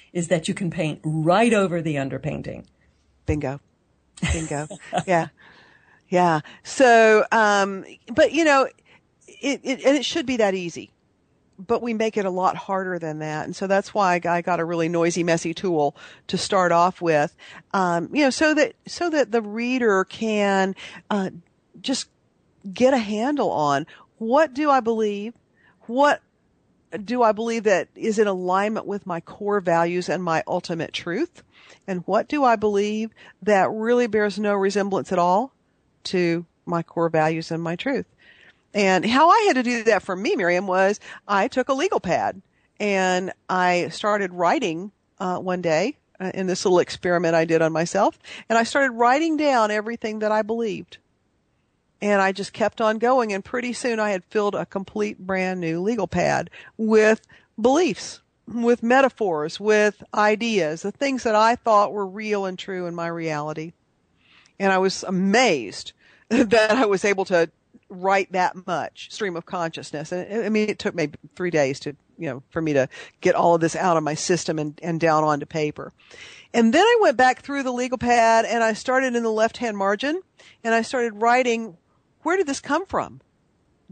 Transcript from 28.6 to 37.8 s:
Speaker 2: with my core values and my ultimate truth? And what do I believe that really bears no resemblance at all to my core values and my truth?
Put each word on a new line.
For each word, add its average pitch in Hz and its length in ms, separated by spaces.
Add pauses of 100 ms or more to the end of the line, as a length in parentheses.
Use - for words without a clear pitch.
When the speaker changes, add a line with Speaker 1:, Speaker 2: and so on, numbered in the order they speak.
Speaker 2:
with 202 200
my 170 140
core 202 400
values 175 480
and 160 160
my 165 220
ultimate 170 480
truth? 202 480 (440)
And 180 200
what 196 220
do 294 160
I 233 120
believe 214 540 (320)
that 190 280
really 240 360
bears 208 320
no 208 160
resemblance 196 580
at 180 60
all 185 340 (520)
to 175 420 (180)
my 170 180
core 165 280
values 160 400
and 165 120
my 170 140
truth? 254 300 (640)